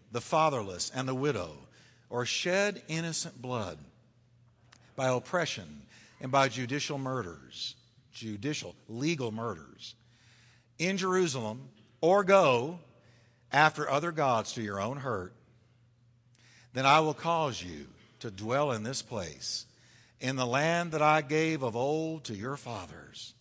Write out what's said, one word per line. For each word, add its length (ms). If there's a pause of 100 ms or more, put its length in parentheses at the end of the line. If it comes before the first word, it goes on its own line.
(120)
the 100
fatherless 680
and 180
the 80
widow, 520 (420)
or 160
shed 640
innocent 540
blood 360 (1160)
by 120
oppression 800 (340)
and 120
by 180
judicial 480
murders," 800 (360)
judicial, 640 (120)
legal 440
murders, 640 (840)
"in 200
Jerusalem, 720 (320)
or 220
go 560 (720)
after 380
other 220
gods 420
to 80
your 200
own 160
hurt, 360 (1400)
then 120
I 140
will 140
cause 480
you 320 (280)
to 100
dwell 400
in 120
this 180
place, 640 (540)
in 160
the 100
land 460
that 100
I 200
gave 420
of 120
old 500
to 100
your 220
fathers, 840